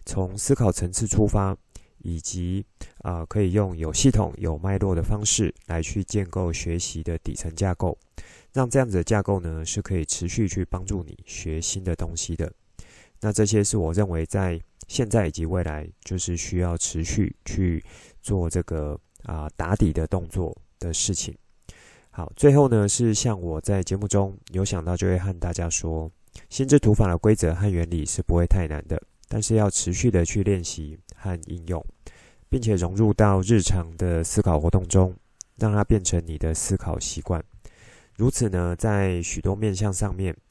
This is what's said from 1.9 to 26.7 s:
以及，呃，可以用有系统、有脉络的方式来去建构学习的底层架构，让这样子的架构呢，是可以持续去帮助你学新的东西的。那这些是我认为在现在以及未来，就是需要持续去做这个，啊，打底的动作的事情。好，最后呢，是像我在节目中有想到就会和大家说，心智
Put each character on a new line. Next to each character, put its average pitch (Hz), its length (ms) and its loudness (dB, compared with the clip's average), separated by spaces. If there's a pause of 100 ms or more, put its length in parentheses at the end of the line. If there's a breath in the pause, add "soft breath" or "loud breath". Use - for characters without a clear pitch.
以 85 200 -6
及， 90 460 -6 (340 loud breath)
呃， 85 260 -6
可 107 160 -2
以 92 100 2
用 95 260 0
有 80 160 -4
系 - 160 6
统、 98 280 4
有 80 200 -2
脉 95 220 -2
络 95 160 2
的 82 80 0
方 104 200 0
式 104 300 2 (140)
来 82 160 -2
去 98 200 -4
建 98 260 -2
构 87 240 -2
学 85 260 -4
习 82 240 -6
的 82 160 -4
底 - 160 -8
层 82 180 -8
架 90 220 0
构， 87 200 -2 (580 loud breath)
让 131 140 0
这 127 120 2
样 127 100 2
子 98 60 0
的 87 80 2
架 107 180 2
构 98 180 0
呢， 80 260 -6
是 101 160 -4
可 95 160 -4
以 78 80 -2
持 - 220 -4
续 104 200 -2
去 92 180 -4
帮 92 200 -6
助 98 180 -4
你 76 220 -14
学 - 340 -8
新 92 240 -6
的 90 120 -2
东 82 200 -6
西 85 200 -6
的。 - 160 -4 (680 loud breath)
那 107 140 -2
这 107 120 4
些 104 180 4
是 - 140 0
我 82 140 0
认 95 180 2
为 80 160 -2
在 90 360 -2 (260)
现 120 220 -2
在 110 160 4
以 78 60 -2
及 82 160 -4
未 90 160 0
来， 78 260 -6 (140)
就 - 120 -6
是 87 220 -4
需 - 200 -4
要 87 200 0
持 - 260 -4
续 - 400 0
去 87 400 0 (380 loud breath)
做 90 260 -2
这 87 160 0
个， 76 360 -6 (240)
啊， 76 320 -8
打 87 200 0
底 85 160 4
的 80 140 0
动 87 220 -4
作 87 280 -4 (220)
的 85 160 -4
事 92 220 -2
情。 - 200 -8 (760 loud breath)
好， 85 240 -10
最 143 180 8
后 139 160 8
呢， 107 180 4
是 110 280 2
像 107 260 0
我 82 180 -4
在 98 220 0
节 95 140 -2
目 101 120 -2
中 98 300 0 (140)
有 92 120 0
想 90 220 -2
到 87 100 0
就 92 120 0
会 90 100 2
和 92 220 -2
大 87 120 -2
家 85 160 -4
说， 80 440 -4 (380 loud breath)
心 135 180 -2
智 139 100 8